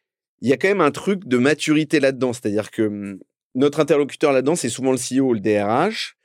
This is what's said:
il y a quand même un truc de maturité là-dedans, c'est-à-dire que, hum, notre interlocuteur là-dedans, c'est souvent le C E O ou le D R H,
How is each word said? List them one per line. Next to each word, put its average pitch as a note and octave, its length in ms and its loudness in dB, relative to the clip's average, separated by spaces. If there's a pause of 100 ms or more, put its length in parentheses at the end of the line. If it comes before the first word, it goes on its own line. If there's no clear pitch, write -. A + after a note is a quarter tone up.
(420)
il A2+ 80 0
y C3+ 40 4
a C3 40 2
quand F#3+ 100 0
même G3 140 2
un D3 100 4
truc F#3 360 -4
de B2 100 0
maturité D3+ 600 0
là-dedans, C3 340 0
c'est-à-dire G#2 380 -4
que, A2+ 120 -2
hum, G2+ 360 -6 (360)
notre C#3+ 240 2
interlocuteur D3 540 2
là-dedans, C3 220 2
c'est C#3 140 -4
souvent C3 220 -2
le B2+ 60 0
C B2 200 -4
E C3+ 40 2
O C3 80 2
ou A#2+ 40 2
le A2 60 -2
D G#2 200 2
R G#2 80 0
H, D#3 440 -2 (140)